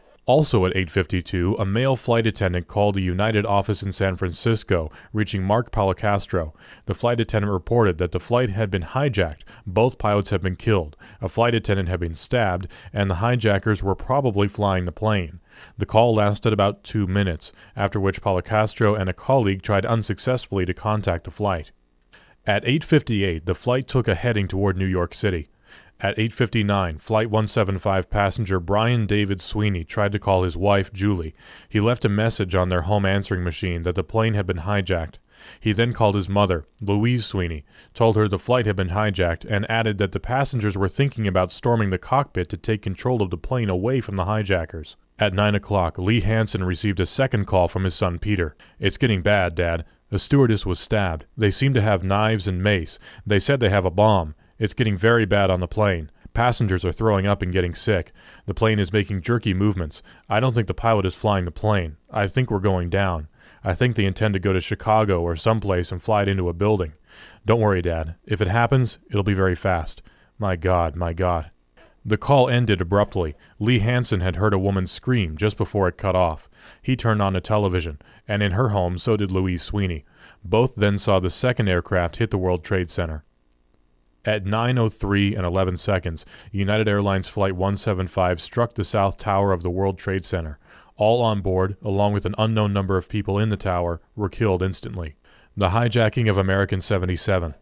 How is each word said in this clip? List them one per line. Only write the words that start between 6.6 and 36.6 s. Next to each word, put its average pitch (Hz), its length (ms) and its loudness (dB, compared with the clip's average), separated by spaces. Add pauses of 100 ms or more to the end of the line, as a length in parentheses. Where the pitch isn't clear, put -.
The 95 80 -2
flight 120 260 0
attendant 104 320 0
reported 98 460 2
that 87 140 -2
the - 80 -2
flight 120 320 0
had 107 180 -2
been 92 140 -2
hijacked, 104 580 -2 (240)
both 107 320 2
pilots 104 320 0
had 92 120 0
been 90 140 -2
killed, 90 400 0 (240)
a 92 100 -4
flight 117 260 2
attendant 98 340 0
had 90 100 -2
been 85 140 -4
stabbed, 92 540 -2 (260)
and 101 160 0
the 92 60 0
hijackers 107 640 0
were 98 140 0
probably 120 520 0
flying 95 380 0
the 87 60 -4
plane. 90 480 -2 (400)
The 98 80 -2
call 117 260 6
lasted 104 400 2
about 101 300 0
two 104 240 -2
minutes, 92 440 -2 (240)
after 101 240 -2
which 98 220 -2
Policastro 107 760 0
and 95 120 -2
a 90 40 -4
colleague 104 500 0
tried 101 220 2
unsuccessfully 113 800 -2
to 87 100 -4
contact 104 480 -2
the 90 80 -14
flight. 95 400 -4 (720)
At 104 220 0
eight 151 160 0
fifty-eight, 98 640 0
the 90 100 0
flight 127 320 -2
took 123 200 0
a 101 80 2
heading 107 320 -2
toward 95 300 -2
New 95 80 -2
York 90 280 -2
City. 90 360 -4 (500)
At 98 180 -2
eight 113 160 0
fifty-nine, 101 680 0
Flight 110 300 0
one 107 180 2
seven 98 300 0
five 95 320 -2
passenger 98 500 0
Brian 107 460 0
David 101 360 0
Sweeney 104 420 -2
tried 101 300 -2
to 104 60 -2
call 95 240 2
his 85 140 -2
wife, 98 360 2
Julie. 95 420 -2 (320)
He 110 120 0
left 117 260 2
a - 40 4
message 101 460 -2
on 90 140 2
their 90 140 0
home 101 220 0
answering 95 380 0
machine 85 400 -4
that 87 120 -2
the 92 80 -2
plane 110 300 0
had 104 140 -2
been 90 120 -4
hijacked. 90 560 -4 (440)
He 107 140 0
then 117 200 0
called 104 220 2
his 95 120 -2
mother, 92 380 2 (160)